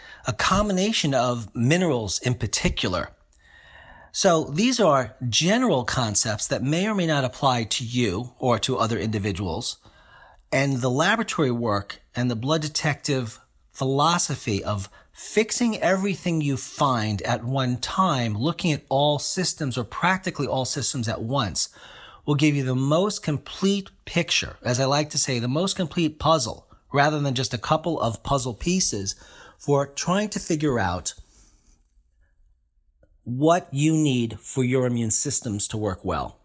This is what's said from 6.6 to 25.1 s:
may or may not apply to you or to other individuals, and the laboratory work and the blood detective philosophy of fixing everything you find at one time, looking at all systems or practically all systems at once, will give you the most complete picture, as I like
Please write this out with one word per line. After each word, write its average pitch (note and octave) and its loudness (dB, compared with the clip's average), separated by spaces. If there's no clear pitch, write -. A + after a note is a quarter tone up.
may D#3+ 0
or A3 -2
may F3+ 0
not C#3+ 2
apply B2 0
to G#2+ -4
you A#2+ -2
or A#2+ 2
to B2+ -2
other A2 0
individuals, G2+ -4
and C3+ 0
the C3 2
laboratory E3+ 0
work A2+ -2
and B2 0
the A#2 -2
blood C#3+ 0
detective C#3+ -2
philosophy C3+ 0
of G2+ -4
fixing - 0
everything F3+ 0
you C#3 0
find A2+ 0
at A#2+ -2
one B2+ 0
time, B2 0
looking D#3+ 0
at C#3 -2
all C#3+ 2
systems C#3 -2
or B2 -2
practically F3 -2
all C3 0
systems B2 -2
at - -4
once, A2+ -2
will D3 2
give D3 4
you C#3 0
the B2+ 0
most D#3 0
complete G3 -2
picture, - -2
as A#2+ 0
I C3+ 2
like D3 0